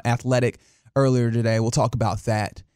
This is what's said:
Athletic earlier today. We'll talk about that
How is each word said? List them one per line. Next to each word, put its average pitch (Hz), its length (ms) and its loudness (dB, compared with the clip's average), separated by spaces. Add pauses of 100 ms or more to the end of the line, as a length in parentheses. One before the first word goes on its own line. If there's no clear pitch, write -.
Athletic 123 520 0 (380)
earlier 127 340 2
today. 113 300 0
We'll 113 100 0
talk 120 240 0
about 101 300 -2
that 107 400 -4 (120)